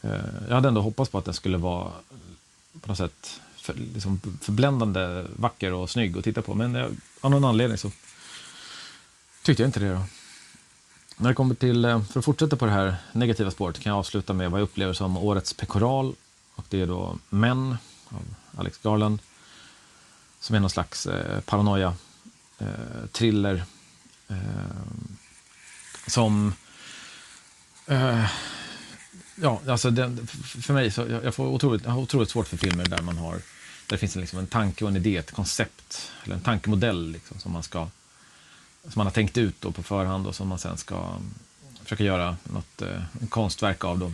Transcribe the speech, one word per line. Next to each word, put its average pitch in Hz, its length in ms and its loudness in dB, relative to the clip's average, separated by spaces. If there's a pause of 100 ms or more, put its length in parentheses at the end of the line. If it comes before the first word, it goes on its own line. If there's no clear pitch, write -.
Eh, 101 140 -2 (260)
jag 120 80 2
hade 131 120 6
ändå 110 140 6
hoppats 107 300 0
på 98 60 -2
att 95 80 -2
den 90 80 -4
skulle 92 240 0
vara 90 340 -2 (880)
på - 60 -14
något 98 100 -2
sätt - 440 -6 (160)
för, - 160 -8
liksom 98 480 -4 (200)
förbländande 104 840 2 (100)
vacker 98 380 0
och 90 160 -2
snygg 104 280 0
att 82 60 -4
titta 110 180 0
på, 101 140 -6
men 120 200 0
jag, 123 200 -2 (260)
av 139 100 4
någon 139 140 6
anledning 113 320 4
så 101 140 -6 (1500)
tyckte 127 200 6
jag 131 40 6
inte 131 120 0
det 101 140 0
då. 92 100 0 (1120)
När 117 120 4
det 127 60 4
kommer 131 200 4
till, 120 300 4
eh, 117 180 4
för 113 160 -2
att 123 60 0
fortsätta 147 300 2
på 123 100 2
det 104 60 6
här 95 240 4 (160)
negativa 113 400 2
spåret 90 280 -2
kan - 100 -2
jag 101 100 2
avsluta 98 340 -2
med 92 180 0
vad 95 80 2
jag 104 60 4
upplever 98 280 -2
som 92 240 -2
årets 95 360 2
pekoral. 131 600 0 (400)
Och - 140 -12
det 95 120 0
är 90 60 2
då 87 300 -4 (120)
Men 123 480 2 (320)
av 92 140 -10 (340)
Alex 92 260 -4
Garland. 107 360 4 (1200)
Som - 160 0
är 104 40 6
någon 98 100 4
slags, - 380 -4
eh, 92 340 -2
paranoia, 98 540 2 (640)
eh, 104 80 -6 (440)
thriller. 101 520 2 (640)
Eh, 101 80 -8 (1700)
som, 104 460 4 (1300)
eh, 127 400 4 (1120)
ja, 143 320 2
alltså 123 240 2
den, 123 320 2
f-, - 400 -10
för 143 100 2
mig 127 180 4
så, 120 180 -2
jag, 117 160 -2
jag 123 100 0
får 135 120 0
otroligt, 127 380 2
jag 117 60 -2
har 127 100 0
otroligt 127 280 2
svårt 113 180 0
för 87 100 -6
filmer 87 280 2
där 90 160 0
man 85 160 -4
har, 82 160 -4
där 87 80 -6 (460)
det 101 100 -2
finns 101 180 -2
en, 92 60 -4
liksom 90 180 -6
en 92 80 -4
tanke 104 360 0
och 104 60 0
en 98 80 2
idé, 92 200 2
ett 80 140 -6
koncept, - 800 -4 (120)
eller 95 120 -6
en 90 60 -6
tankemodell 101 720 0
liksom, 85 280 -14
som 90 120 -8
man 85 120 -6
ska, 82 240 -6 (960)
som 151 120 -18
man 107 120 2
har 95 40 -2
tänkt 107 260 2
ut 107 240 2
då 92 100 -4
på 87 120 -6
förhand 95 440 -2
och 95 80 -6
som 95 120 -4
man 92 120 -4
sen 87 180 -6
ska - 320 -8 (760)
försöka 104 200 -2
göra 87 400 2
något, - 380 -8
eh, 92 200 -4 (200)
en 113 60 -6
konstverk 101 560 0
av 90 160 0
då. 90 140 -2